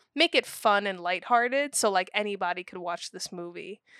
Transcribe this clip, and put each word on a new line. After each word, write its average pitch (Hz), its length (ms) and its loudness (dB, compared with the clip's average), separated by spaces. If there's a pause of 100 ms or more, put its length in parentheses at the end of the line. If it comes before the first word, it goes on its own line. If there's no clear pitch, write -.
(140)
make 330 200 2
it 247 120 4
fun 202 400 2
and 190 120 -4
lighthearted, 240 760 0
so, 220 160 2
like, 185 240 0
anybody 190 500 -2
could 190 140 -14
watch 175 320 -8
this - 200 -10
movie. 175 520 -12 (160)